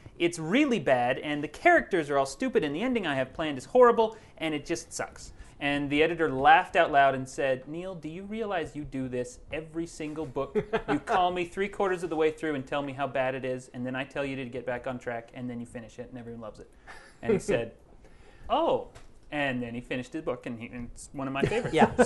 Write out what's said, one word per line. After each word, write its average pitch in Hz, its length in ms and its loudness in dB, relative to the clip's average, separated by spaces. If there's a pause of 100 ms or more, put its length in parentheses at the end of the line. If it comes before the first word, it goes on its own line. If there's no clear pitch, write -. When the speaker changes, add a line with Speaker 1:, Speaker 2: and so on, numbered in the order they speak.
(160)
Speaker 1:
it's 170 220 0
really 226 400 2
bad, 131 400 2
and 147 240 -4
the 151 40 -6
characters 190 600 2
are 143 80 2
all 139 80 4
stupid, 233 380 0
and 143 120 -4
the 175 60 -4
ending 233 240 -2
I 147 100 0
have 131 180 -2
planned 151 260 -4
is 120 60 -12
horrible, 233 520 6 (220)
and 156 160 -2
it 143 100 -6
just - 260 -4
sucks." - 420 -10 (260)
And 143 300 0
the 147 140 4
editor 165 280 2
laughed 151 440 6
out 160 160 6
loud 139 240 6
and 131 120 -6
said, 131 400 -2
"Neil, 175 280 -8
do 156 120 -12
you 165 180 -10
realize 202 500 -6
you 147 80 -8
do 131 240 -6
this 123 320 -6 (120)
every 160 360 -6
single 156 400 -8
book? 139 280 -4
Speaker 2:
<laughs> 214 320 -2
Speaker 1:
You 226 120 2
call 185 320 2
me 180 140 -2
three 196 220 -4
quarters 185 360 -2
of 165 80 -6
the 160 40 -2
way 156 140 4
through 156 240 -2
and 131 120 -4
tell 143 180 -2
me 139 100 -8
how 139 140 -4
bad 131 260 0
it 131 100 -6
is, 127 300 -6
and 123 100 -8
then 127 120 -4
I 131 80 -4
tell 143 200 -6
you 135 120 -4
to 135 100 -6
get 120 220 -8
back 123 180 -6
on 127 140 -6
track, 117 340 -8
and 123 160 -8
then 120 100 -8
you 120 60 -10
finish 113 320 -14
it, 120 140 -14
and 127 80 -14
everyone 117 220 -12
loves 107 180 -12
it." - 100 -18 (540)
And 220 100 2
he 190 60 2
said, 117 320 0 (400)
<laughs> - 400 -18
"Oh." 233 380 2 (400)
And 139 320 0
then 117 140 -6
he 123 60 -6
finished 127 320 -6
his 160 100 -6
book, 131 220 -4
and 120 120 -6
he, 113 100 -10
and 120 260 -12
it's - 180 -16
one 135 160 -6
of 135 60 -6
my 139 80 -2
favorites. 196 340 0
Speaker 2:
Yeah. 147 180 6 (120)